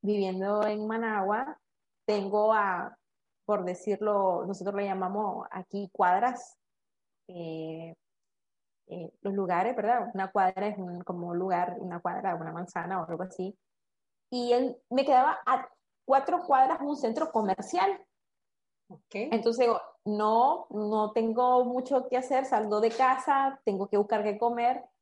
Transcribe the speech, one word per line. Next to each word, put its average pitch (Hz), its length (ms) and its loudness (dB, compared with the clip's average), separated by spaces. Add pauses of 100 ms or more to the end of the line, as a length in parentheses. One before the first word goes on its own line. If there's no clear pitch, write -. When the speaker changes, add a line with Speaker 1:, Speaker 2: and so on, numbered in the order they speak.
Speaker 1:
viviendo 202 640 0
en 214 220 -2
Managua, 220 680 -2 (480)
tengo 208 480 2
a, 196 440 0 (480)
por 202 180 0
decirlo, 190 800 0
nosotros 196 300 -6
le 202 100 -2
llamamos 196 640 -4
aquí 196 440 -10
cuadras, 208 640 2 (720)
eh, 165 640 -10 (920)
eh, 175 240 -10 (100)
los 196 120 -4
lugares, 196 420 0
¿verdad? 226 380 0
Una 190 180 -4
cuadra 190 360 2
es 208 100 -4
un, 180 240 -8
como 175 280 -6
un 175 100 -2
lugar, 180 400 -2
una 175 220 -8
cuadra, 180 340 -4
una 165 160 -8
manzana 175 500 -6
o 160 80 -8
algo 170 140 -6
así. 185 340 -10 (720)
Y 240 220 -2
él, 247 260 0 (120)
me 269 160 2
quedaba 277 400 4
a - 240 0 (360)
cuatro 269 400 2
cuadras 262 360 4
un 285 160 -4
centro 311 340 -2
comercial. 339 680 0 (920)
Speaker 2:
Ok. - 260 -18
Speaker 1:
Entonces 233 500 0
digo, 220 160 2 (240)
"No, 220 640 2
no 214 420 0
tengo 247 540 4
mucho 254 440 0
que 247 80 0
hacer, 262 280 0
salgo 214 360 0
de 226 100 4
casa, 269 720 2
tengo 196 240 -2
que 208 100 0
buscar 208 260 2
qué 208 140 -2
comer", 240 460 0 (180)